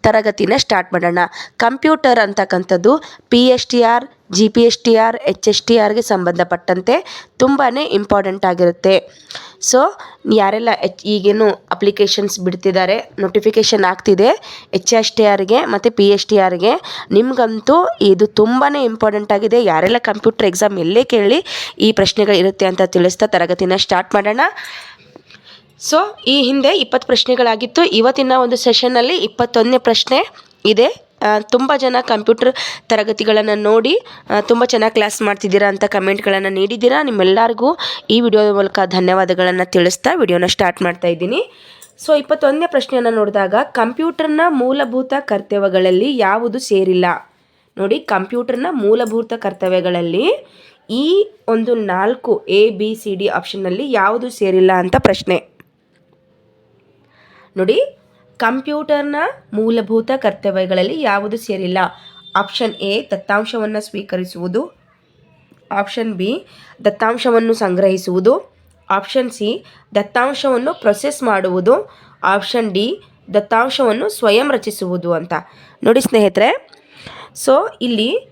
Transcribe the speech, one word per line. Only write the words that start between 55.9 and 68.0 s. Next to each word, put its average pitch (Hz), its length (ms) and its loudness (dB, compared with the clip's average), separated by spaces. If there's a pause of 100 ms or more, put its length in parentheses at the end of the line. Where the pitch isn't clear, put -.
ನೋಡಿ, 202 240 2 (560)
ಕಂಪ್ಯೂಟರ್ನ 285 800 -2 (360)
ಮೂಲಭೂತ 226 640 -2
ಕರ್ತವ್ಯಗಳಲ್ಲಿ 196 840 -2
ಯಾವುದು 208 340 -2
ಸೇರಿಲ್ಲ? 190 420 -6 (580)
ಆಪ್ಷನ್ 214 380 -4
ಎ, 214 380 -6
ದತ್ತಾಂಶವನ್ನ 214 640 -4
ಸ್ವೀಕರಿಸುವುದು. 185 1040 -8 (920)
ಆಪ್ಷನ್ 208 420 -6
ಬಿ, 208 300 -6 (400)
ದತ್ತಾಂಶವನ್ನು 226 680 0
ಸಂಗ್ರಹಿಸುವುದು. 190 1040 0 (340)